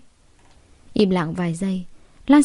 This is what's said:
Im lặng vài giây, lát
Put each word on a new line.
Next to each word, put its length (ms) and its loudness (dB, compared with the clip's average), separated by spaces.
Im 180 2
lặng 240 -2
vài 200 -4
giây, 300 -6
lát 180 6